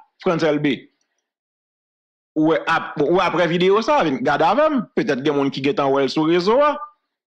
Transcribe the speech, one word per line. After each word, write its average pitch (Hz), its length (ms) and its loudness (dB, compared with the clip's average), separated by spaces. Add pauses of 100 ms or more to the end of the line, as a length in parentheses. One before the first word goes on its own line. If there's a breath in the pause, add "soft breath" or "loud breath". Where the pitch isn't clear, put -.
(200)
France 165 220 -2
L 151 160 2
B? 147 80 -4 (1700)
Ou 156 180 2
est - 140 -2
ap-, 160 340 -4
ou 160 180 2
après 170 280 0
vidéo 180 340 2
ça, 285 240 2
vin 139 120 -2
gade 143 260 0
avec 220 220 2
m. 285 300 -2
Peut-être 139 300 -2
gen 147 140 0
moun 139 160 -2
ki 135 100 -10
gen 139 140 0
tan 139 160 0
wè 139 140 2
sur 156 180 -2
réseau, 180 340 2
hein. 294 160 2 (540)